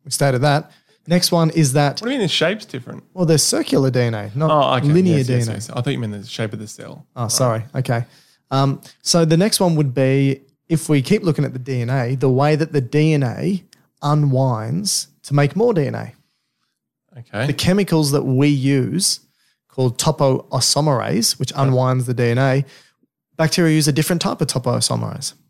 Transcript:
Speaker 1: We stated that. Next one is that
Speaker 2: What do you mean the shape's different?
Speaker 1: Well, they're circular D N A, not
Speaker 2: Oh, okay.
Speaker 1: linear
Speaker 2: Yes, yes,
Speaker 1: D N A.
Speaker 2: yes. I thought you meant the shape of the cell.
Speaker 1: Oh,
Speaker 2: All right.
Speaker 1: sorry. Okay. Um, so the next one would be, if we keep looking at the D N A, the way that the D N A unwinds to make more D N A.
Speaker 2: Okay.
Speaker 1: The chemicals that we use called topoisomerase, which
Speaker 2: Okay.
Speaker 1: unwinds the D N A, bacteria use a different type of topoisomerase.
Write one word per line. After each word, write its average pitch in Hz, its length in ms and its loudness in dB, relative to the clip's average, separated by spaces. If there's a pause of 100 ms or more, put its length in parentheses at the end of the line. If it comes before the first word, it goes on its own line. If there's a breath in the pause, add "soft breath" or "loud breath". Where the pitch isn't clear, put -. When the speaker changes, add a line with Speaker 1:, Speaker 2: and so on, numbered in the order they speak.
Speaker 1:
We 139 60 -18
stated 131 300 0
that. 147 280 0 (380 soft breath)
Next 175 240 2
one 165 180 4
is 151 240 2
that 143 260 2
Speaker 2:
What 220 100 -8
do - 40 -2
you 285 60 -2
mean 202 80 0
the - 40 -4
shape's 196 340 -2
different? - 380 -14 (120)
Speaker 1:
Well, 180 100 0
they're 156 140 4
circular 139 500 0
D 123 120 0
N 117 120 0
A, 104 220 -8
not 156 160 0
Speaker 2:
Oh, 135 260 4
okay. 135 100 0
Speaker 1:
linear 170 300 4
Speaker 2:
Yes, 131 120 0
yes, 120 160 0
Speaker 1:
D 113 40 -4
N - 60 -6
A. - 20 -8
Speaker 2:
yes. 107 140 -10
I 127 100 -4
thought 120 100 -6
you 131 60 -4
meant 113 160 -6
the 101 160 -12
shape 110 240 -6
of 110 60 -10
the 107 80 -14
cell. - 480 -18
Speaker 1:
Oh, 127 60 -8
Speaker 2:
All - 40 -4
right. 113 60 -6
Speaker 1:
sorry. 117 320 0 (100)
Okay. 123 320 -2 (460 soft breath)
Um, 135 280 0 (220 loud breath)
so 170 240 2
the 165 120 4
next 208 220 2
one 175 160 2
would 143 200 0
be, 135 460 2 (260)
if 165 200 -2
we 147 140 2
keep 202 220 0
looking 156 220 0
at 127 80 -6
the 131 60 -10
D 127 220 -4
N 117 80 -4
A, 127 240 -2
the 135 160 0
way 139 260 4
that 151 180 -2
the 147 80 2
D 151 340 2
N 143 80 0
A 170 400 -4 (400 soft breath)
unwinds 139 1040 0 (160)
to - 100 -6
make 143 220 2
more 233 180 2
D 147 140 0
N 117 80 -6
A. 113 180 -12 (1040)
Speaker 2:
Okay. 120 300 -6
Speaker 1:
The 143 60 -2
chemicals 170 580 0
that 147 120 2
we 135 260 2
use 135 680 0 (480)
called 127 300 -2
topoisomerase, 139 1400 0
which - 140 -4
Speaker 2:
Okay. 143 100 -4
Speaker 1:
unwinds 127 420 2
the 123 80 -4
D 120 160 0
N 120 80 0
A, 135 280 2 (680 loud breath)
bacteria 160 380 2
use 156 140 2
a 156 40 2
different 156 300 0
type - 200 -4
of 147 60 0
topoisomerase. 120 840 -4 (160)